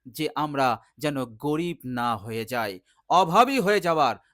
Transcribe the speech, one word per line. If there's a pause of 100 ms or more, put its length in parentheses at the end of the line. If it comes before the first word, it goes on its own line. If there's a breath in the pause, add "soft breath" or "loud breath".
যে (100)
আমরা (300 soft breath)
যেন (240)
গরিব (160)
না
হয়ে
যাই, (380)
অভাবী
হয়ে
যাওয়ার, (200)